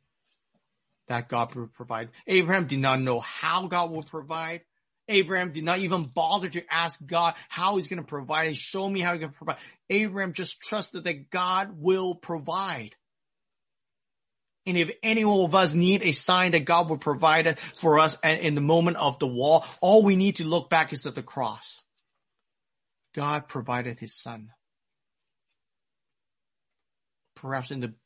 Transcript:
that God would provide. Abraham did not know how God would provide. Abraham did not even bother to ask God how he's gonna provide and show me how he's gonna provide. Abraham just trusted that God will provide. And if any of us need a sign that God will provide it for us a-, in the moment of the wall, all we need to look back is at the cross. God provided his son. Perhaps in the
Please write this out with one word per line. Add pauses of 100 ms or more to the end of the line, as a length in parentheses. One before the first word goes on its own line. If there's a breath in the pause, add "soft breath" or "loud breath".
(1080)
that
God
would
provide. (160 loud breath)
Abraham
did
not
know
how
God
would
provide. (460)
Abraham
did
not
even
bother
to
ask
God (120 loud breath)
how
he's
gonna
provide
and
show
me
how
he's
gonna
provide. (300 loud breath)
Abraham
just
trusted
that
God
will
provide. (1700)
And
if (100)
any
of
us
need
a
sign
that
God
will
provide
it
for
us
a-,
in
the
moment
of
the
wall, (140 loud breath)
all
we
need
to
look
back
is
at
the
cross. (1400)
God
provided
his
son. (2750)
Perhaps
in
the (120)